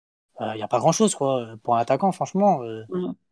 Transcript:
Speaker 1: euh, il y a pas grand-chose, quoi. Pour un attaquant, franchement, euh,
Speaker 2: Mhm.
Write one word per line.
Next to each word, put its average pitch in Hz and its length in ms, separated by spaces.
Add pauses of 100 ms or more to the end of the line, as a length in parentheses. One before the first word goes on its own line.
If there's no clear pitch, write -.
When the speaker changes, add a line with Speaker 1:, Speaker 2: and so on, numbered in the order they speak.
(400)
Speaker 1:
euh, 110 140
il 110 60
y - 20
a 104 60
pas 123 120
grand-chose, 165 340
quoi. 131 320 (160)
Pour 120 140
un - 40
attaquant, 135 320
franchement, 185 500
euh, 110 280
Speaker 2:
Mhm. 180 240 (180)